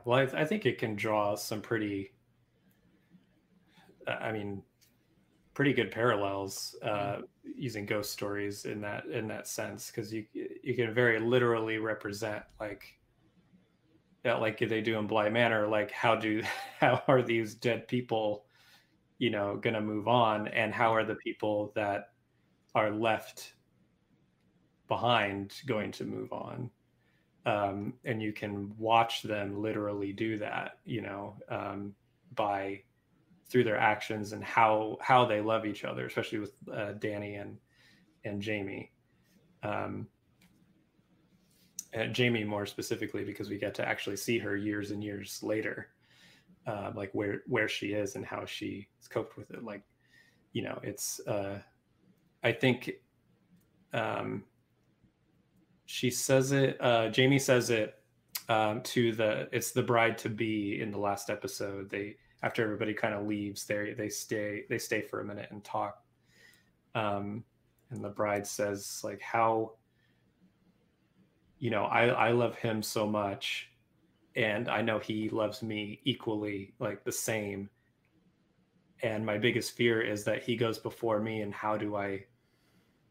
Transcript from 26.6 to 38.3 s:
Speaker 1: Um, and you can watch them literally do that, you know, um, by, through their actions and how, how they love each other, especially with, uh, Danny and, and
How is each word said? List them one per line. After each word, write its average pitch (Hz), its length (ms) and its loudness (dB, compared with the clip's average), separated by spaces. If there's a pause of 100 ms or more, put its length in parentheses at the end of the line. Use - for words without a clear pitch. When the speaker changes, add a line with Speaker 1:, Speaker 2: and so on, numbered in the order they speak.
Speaker 1:
Um, 104 480 0 (100)
and 110 180 -2
you 107 100 -2
can 101 460 -6
watch 113 440 4
them 101 400 -4
literally 104 500 -2
do 110 260 -2
that, - 460 -6
you 117 180 -4
know, 101 360 -8 (100)
um, 101 460 -6 (400)
by, 98 480 -2 (640)
through 123 160 6
their 107 140 0
actions 107 540 0
and 101 120 -8
how, 110 560 6
how 127 260 8
they 107 140 2
love 110 260 2
each 101 180 -4
other, 127 220 -4
especially 113 340 -2
with, 98 120 -8 (200)
uh, 104 220 -4
Danny 104 420 -4
and, 104 220 -10 (640)
and 101 180 -4